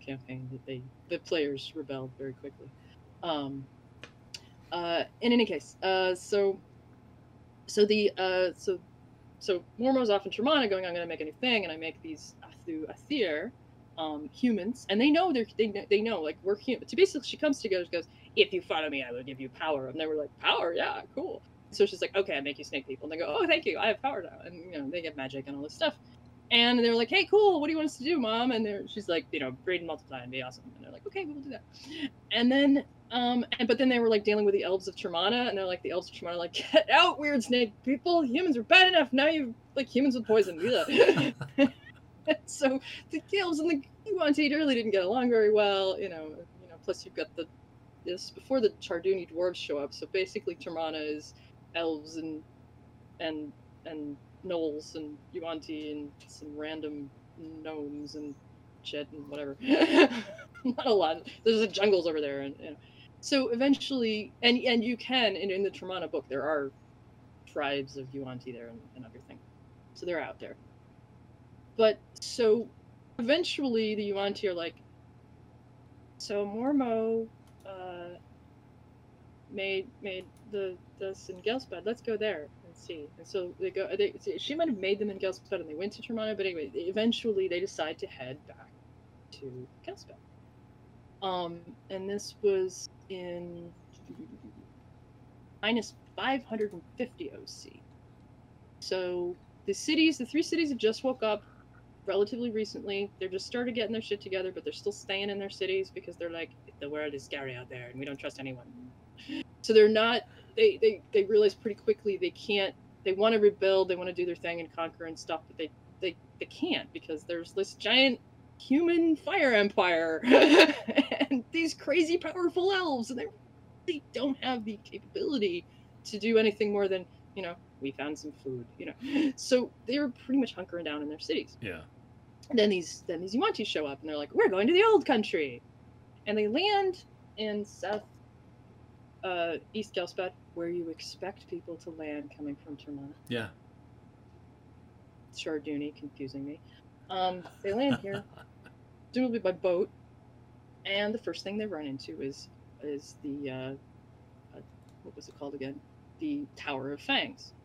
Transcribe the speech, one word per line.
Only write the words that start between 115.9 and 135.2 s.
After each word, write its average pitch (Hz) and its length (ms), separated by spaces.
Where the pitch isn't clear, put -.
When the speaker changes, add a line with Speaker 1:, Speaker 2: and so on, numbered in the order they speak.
Speaker 1:
they, 180 140
they - 60
can't - 480
because 156 300
there's 170 300
this 196 200
giant 247 460
human 330 560
fire 294 380
empire 180 680
<laughs> 233 40
and 285 1300
these 330 220
crazy 320 440
powerful 359 540
elves, 294 380
and 247 80
they 453 80
really 311 160
don't 269 300
have 254 200
the 208 200
capability 208 800
to 208 160
do 220 180
anything 208 340
more 202 160
than, 185 180
you 196 60
know, 175 140
"We 135 100
found 147 280
some 151 140
food," 127 220
you 135 80
know. 277 500
So - 360
they're 277 220
pretty 262 300
much 233 160
hunkering 175 300
down 151 160
in 147 80
their 151 100
cities. - 420
Speaker 2:
Yeah. 87 200
Speaker 1:
And 233 80
then 208 100
these, 180 380
then 170 140
these 190 120
Yuan-Ti 320 300
show 151 240
up, 139 140
and 156 80
they're 151 80
like, 147 160
"We're 403 160
going 202 180
to 330 60
the 370 100
old 415 220
country." 170 560